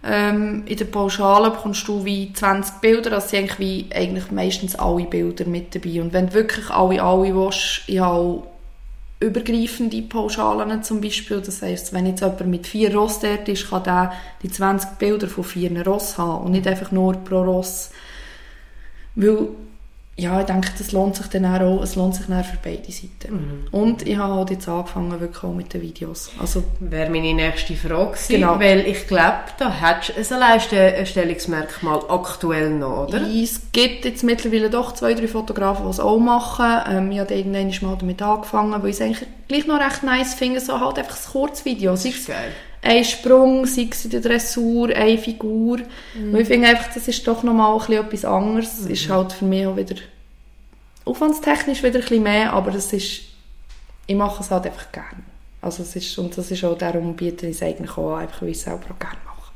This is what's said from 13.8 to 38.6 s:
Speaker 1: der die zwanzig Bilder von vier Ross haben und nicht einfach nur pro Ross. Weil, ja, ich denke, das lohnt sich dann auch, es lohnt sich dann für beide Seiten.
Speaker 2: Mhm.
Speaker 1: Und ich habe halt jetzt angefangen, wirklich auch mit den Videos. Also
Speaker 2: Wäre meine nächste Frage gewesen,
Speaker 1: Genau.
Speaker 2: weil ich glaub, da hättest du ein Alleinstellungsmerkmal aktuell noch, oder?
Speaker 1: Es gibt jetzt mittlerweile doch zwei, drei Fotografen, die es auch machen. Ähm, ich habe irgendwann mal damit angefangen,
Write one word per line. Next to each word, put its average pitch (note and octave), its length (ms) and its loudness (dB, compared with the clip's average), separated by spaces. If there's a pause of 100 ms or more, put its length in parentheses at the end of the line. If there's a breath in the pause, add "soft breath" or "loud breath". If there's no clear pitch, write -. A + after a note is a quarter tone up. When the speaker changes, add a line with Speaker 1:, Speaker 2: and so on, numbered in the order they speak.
Speaker 1:
der F3+ 300 2 (300 loud breath)
die F#3 100 -8
zwanzig G3 460 0
Bilder G#3 300 2
von F#3 160 -6
vier F3 420 -2
Ross G3+ 320 0
haben E3+ 260 -2
und F3+ 80 2
nicht F#3+ 160 2
einfach F#3+ 240 -2
nur F#3 220 4
pro F#3 280 0
Ross. F#3 480 -2 (1300 loud breath)
Weil, G#3+ 320 4 (680)
ja, F3+ 240 0
ich - 60 0
denke, F#3 220 0 (100)
das - 140 -8
lohnt G3 240 2
sich - 100 -8
dann F#3+ 180 0
auch, F#3 380 2
es - 140 -4
lohnt F#3 180 2
sich F#3 120 -6
dann F#3 180 0
für - 180 -6
beide E3 300 -10
Seiten. - 420 -12
Speaker 2:
Mhm. D3 380 -6
Speaker 1:
Und A3 340 2
ich G#3 100 0
habe G3 180 0
halt F#3+ 160 0
jetzt F#3 180 -6
angefangen, F3 500 -4
wirklich E3+ 240 -8
auch F3+ 120 -6
mit F3 200 -8
den F3 80 -6
Videos. E3 480 -12 (100)
Also - 220 0 (160)
Speaker 2:
Wäre D#3+ 320 -2
meine D#3+ 240 2
nächste D#3+ 400 0
Frage F3 380 0
gewesen, - 200 -2
Speaker 1:
Genau. F3 280 6
Speaker 2:
weil G3 260 8
ich G3 220 -2
glaub, - 500 2
da A#3+ 140 0
hättest E3+ 580 0
du B3+ 60 0
ein B3+ 60 4
Alleinstellungsmerkmal F#3 1700 4
aktuell E3 600 0
noch, C#3+ 380 -2
oder? G#3 140 0
Speaker 1:
Es A3 380 0 (120)
gibt B3 320 2
jetzt A3+ 180 -4
mittlerweile A3+ 480 2
doch A#3+ 240 0
zwei, A#3 200 2
drei A3+ 120 -2
Fotografen, G3+ 580 -2
die F#3+ 60 -2
es F#3 100 -4
auch G#3 200 4
machen. A#3+ 680 2
Ähm, F#3+ 220 0
ich G3+ 80 -4
habe G3 160 -2
irgendwann G3 380 -2 (160)
mal F#3+ 100 -2
damit F#3 240 -4
angefangen, G#3+ 600 0